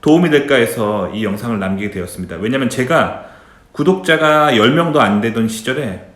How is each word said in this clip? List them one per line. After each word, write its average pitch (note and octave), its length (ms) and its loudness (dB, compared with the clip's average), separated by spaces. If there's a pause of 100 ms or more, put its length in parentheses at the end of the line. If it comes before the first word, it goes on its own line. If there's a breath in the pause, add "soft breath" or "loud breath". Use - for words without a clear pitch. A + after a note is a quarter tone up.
도움이 D#3+ 280 4
될까 C#3 240 2
해서 G#2+ 580 0
이 G#2+ 120 -4
영상을 G#2 340 -4
남기게 G2 320 -4
되었습니다. F2 460 -10
왜냐면 B2 320 -2
제가 B2+ 560 -2 (480 loud breath)
구독자가 D#3 840 2
열 A2 160 4
명도 D#3 280 2
안 G#2 200 2
되던 A2+ 280 -2
시절에 B2+ 680 -6